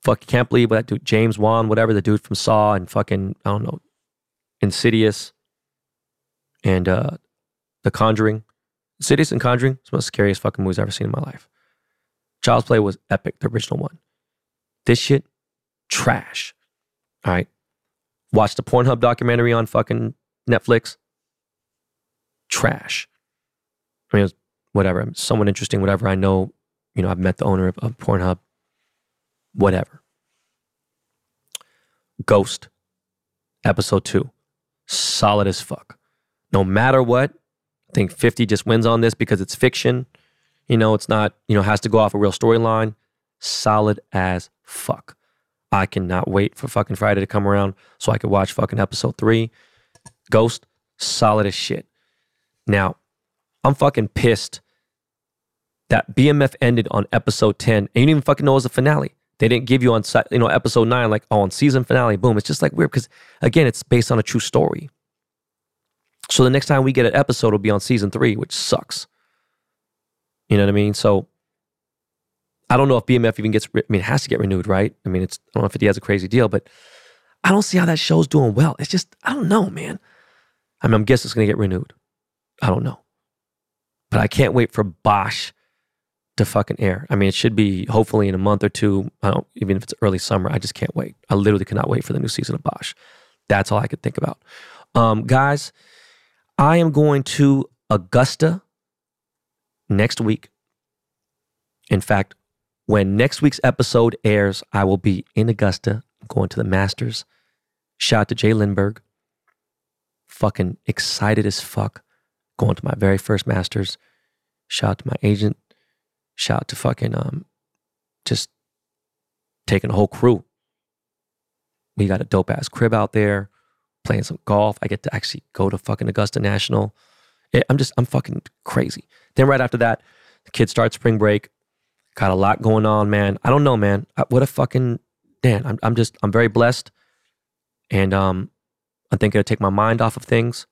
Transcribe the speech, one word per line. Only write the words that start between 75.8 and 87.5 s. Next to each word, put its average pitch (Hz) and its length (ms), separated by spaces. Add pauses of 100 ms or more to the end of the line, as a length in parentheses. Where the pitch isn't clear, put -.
has 101 140
a 104 40
crazy 95 280
deal, 113 200
but 95 200 (760)
I 180 80
don't 202 120
see 185 160
how 175 80
that 165 120
show's 160 300
doing 127 260
well. 143 240
It's - 120
just, - 340
I - 80
don't 254 160
know, 202 220
man. - 280 (840)
I - 40
mean, 113 80
I'm 107 100
guessing 123 240
it's - 60
gonna 110 120
get 104 120
renewed. 92 340 (680)
I 127 60
don't 110 160
know. 127 160 (1080)
But 110 120
I 107 80
can't 107 260
wait 120 180
for 107 120
Bosch 101 680 (880)
to 104 80
fucking - 340
air. 101 300
I - 40
mean, 101 140
it 95 60
should 117 200